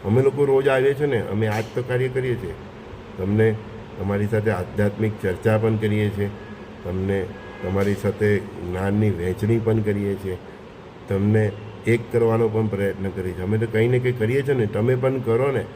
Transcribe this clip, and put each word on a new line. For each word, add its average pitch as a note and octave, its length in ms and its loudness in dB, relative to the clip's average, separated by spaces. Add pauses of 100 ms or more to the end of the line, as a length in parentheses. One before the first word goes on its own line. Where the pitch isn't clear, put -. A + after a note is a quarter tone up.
અમે A2 180 4
લોકો C3+ 240 4
રોજ C3+ 220 4
આવીએ C3+ 260 4
છીએ C#3+ 140 0
ને, B2 140 2
અમે G2+ 260 -2
આ G#2+ 140 0
જ - 20 -2 (120)
તો B2 80 -2
કાર્ય B2+ 240 0
કરીએ B2+ 280 -2
છીએ. F2+ 180 -8 (640)
તમને, G#2+ 380 4 (440)
તમારી G2+ 280 0
સાથે G#2+ 240 0
આધ્યાત્મિક G2+ 600 0 (100)
ચર્ચા G2+ 360 2
પણ A2 180 2
કરીએ G#2+ 340 2
છીએ, G2 200 -2 (540)
તમને, F#2+ 420 -2 (380)
તમારી G2 300 0
સાથે G2+ 460 2
જ્ઞાનની F#2+ 680 0
વહેંચણી F#2 500 0
પણ A2 200 2
કરીએ G2+ 360 0
છીએ, F#2 220 -6 (680)
તમને G#2 440 2 (360)
એક A2+ 240 2
કરવાનો A2+ 360 4
પણ A2 200 0
પ્રયત્ન G2 420 -2
કરીએ F#2 240 -4
છીએ. F2+ 100 -6
અમે G#2 140 2
તો A2 80 0
કંઈ A2 220 2
ને B2 120 4
કંઈ B2 120 0
કરીએ A#2+ 300 0
છીએ C#3 120 0
ને, A#2+ 120 2
તમે G#2+ 300 2
પણ C3 240 2
કરો A#2 320 2
ને G#2+ 140 0 (100)